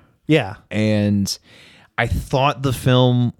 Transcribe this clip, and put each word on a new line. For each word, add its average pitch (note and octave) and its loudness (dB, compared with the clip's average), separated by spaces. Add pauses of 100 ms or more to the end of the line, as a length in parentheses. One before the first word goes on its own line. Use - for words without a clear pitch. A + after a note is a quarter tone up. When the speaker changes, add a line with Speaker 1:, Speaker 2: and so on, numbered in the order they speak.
(260)
Speaker 1:
Yeah. A#2 0 (140)
Speaker 2:
And G#2 0 (600)
I A#2 -2
thought C3+ -2
the C3+ -2
film B2 2